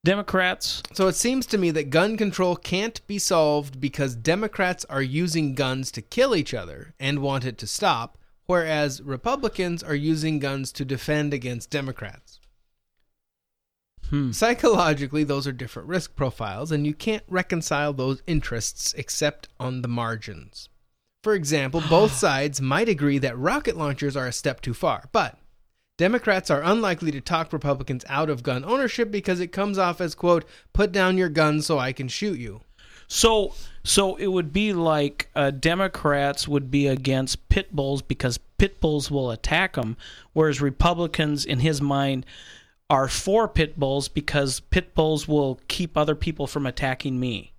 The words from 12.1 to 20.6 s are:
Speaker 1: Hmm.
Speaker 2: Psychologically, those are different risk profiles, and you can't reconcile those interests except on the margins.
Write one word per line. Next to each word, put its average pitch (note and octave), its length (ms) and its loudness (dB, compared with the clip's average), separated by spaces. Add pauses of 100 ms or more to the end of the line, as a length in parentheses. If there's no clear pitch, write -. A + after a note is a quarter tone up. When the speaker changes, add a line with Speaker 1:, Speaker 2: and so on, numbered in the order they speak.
Speaker 1:
Hmm. C#3+ 220 0
Speaker 2:
Psychologically, D#3 920 2
those C#3 200 -2
are C#3 60 -4
different B2+ 380 -12
risk F3 260 -4
profiles, A2+ 560 -4
and D3 160 2
you D3+ 60 -2
can't G#3+ 340 -4
reconcile D#3+ 640 0
those C3+ 340 -2
interests - 720 -2
except - 520 -4 (100)
on B2+ 220 -4
the A#2+ 80 -4
margins. A2+ 800 -6 (540)